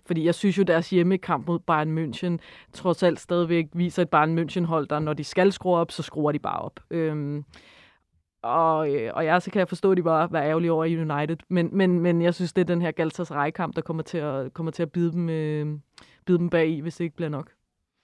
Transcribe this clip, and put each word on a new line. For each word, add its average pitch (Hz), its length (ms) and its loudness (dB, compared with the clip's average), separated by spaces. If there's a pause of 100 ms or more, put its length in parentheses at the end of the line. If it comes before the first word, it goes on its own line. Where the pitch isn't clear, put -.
fordi 165 180 -2
jeg 170 100 4
synes 196 240 2
jo, 202 40 4
deres 170 280 2
hjemmekamp 180 560 2
mod 170 120 -2
Bayern 156 400 0
München 160 400 -4 (340)
trods - 300 -2
alt 175 180 2
stadigvæk 170 520 0
viser 175 300 0
et 170 60 0
Bayern 160 300 4
München-hold, 165 500 0
der, 147 100 -2
når 151 140 -2
de 151 120 -6
skal 185 280 4
skrue 180 240 0
op, 170 140 0
så - 120 -10
skruer 147 300 -2
de 147 60 -2
bare - 200 -4
op. - 220 -10 (100)
Øhm, 151 540 -4 (1000)
og, 156 520 2
øh, 113 200 -2
og 165 100 -2
ja, 160 160 4
så 180 100 -8
kan - 80 0
jeg 180 100 2
forstå, 190 220 0
at 185 60 4
de 180 60 2
bare 160 300 2
var 160 100 0
ærgerlige 165 300 0
over 160 120 2
United. 156 520 -2 (120)
Men, 175 240 2
men, 180 280 4
men 170 220 2
jeg 170 120 4
synes, 175 180 -4
det 190 80 2
er 175 40 2
den 170 180 0
her 165 80 0
Galatasaray-kamp, 160 840 -4
der 160 60 -4
kommer 160 200 -6
til 170 160 -6
at, 139 360 -4
kommer 165 180 -6
til 170 100 -4
at 151 100 -4
bide 170 200 0
dem, 170 160 -2
øh, 151 380 -2 (600)
bide 180 120 4
dem 170 120 0
bag 165 180 4
i, 156 120 -2
hvis 160 160 -8
det 175 80 -6
ikke 165 120 -8
bliver 165 120 -6
nok. 147 220 -8 (540)